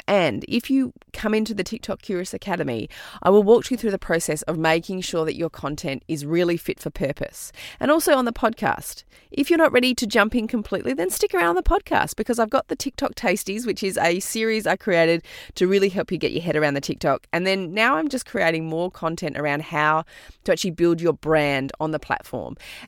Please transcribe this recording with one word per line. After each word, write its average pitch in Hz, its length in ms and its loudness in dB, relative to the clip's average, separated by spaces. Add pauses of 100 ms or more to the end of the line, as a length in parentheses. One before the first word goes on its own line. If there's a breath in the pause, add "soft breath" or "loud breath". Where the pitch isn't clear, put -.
And 160 400 2
if 233 220 -2
you 262 240 0 (180)
come 214 220 -2
into 220 180 0
the 202 120 -4
TikTok - 360 -8
Curious 185 320 -6
Academy, 156 560 -4 (340 loud breath)
I - 60 4
will 208 140 8
walk 220 280 6
you 254 60 2
through 226 140 -2
the 190 80 -2
process 165 440 0
of 165 140 -4
making 165 460 2
sure 160 240 -2
that 156 100 -4
your 160 140 -4
content - 580 -6
is 151 160 -4
really 170 320 2
fit - 240 -6
for - 80 -8
purpose. - 640 -6 (280 loud breath)
And 262 100 2
also 311 240 4
on 262 100 4
the 233 80 -2
podcast, - 680 -2 (280 soft breath)
if - 200 -2
you're 330 80 6
not 320 140 6
ready 247 220 4
to 247 120 -2
jump 214 280 2
in 226 120 0
completely, 220 480 -4
then 349 160 -2
stick - 240 -2
around 339 140 2
on 349 80 2
the 359 60 0
podcast, - 540 0
because 226 220 -2
I've 220 120 2
got - 180 0
the 294 80 -4
TikTok - 380 -6
Tasties, 208 520 -2
which - 160 -4
is 190 160 -2
a 175 220 2
series 220 460 -2
I 180 100 2
created 165 460 2 (340 loud breath)
to 180 100 4
really 196 240 4
help 180 220 -4
you 165 60 -4
get 160 140 -2
your 165 100 -4
head 170 140 -2
around 151 180 2
the 143 60 -2
TikTok. - 520 -2
And 175 140 0
then 190 280 0
now 233 220 2
I'm 311 120 -2
just 262 180 -4
creating 165 420 0
more 170 220 -2
content 165 460 -4
around 147 280 -2
how 156 400 2 (400 loud breath)
to 190 80 2
actually 170 180 0
build 170 300 2
your 170 120 4
brand 143 640 0
on 156 120 -2
the 156 80 -4
platform. - 580 -6 (320 loud breath)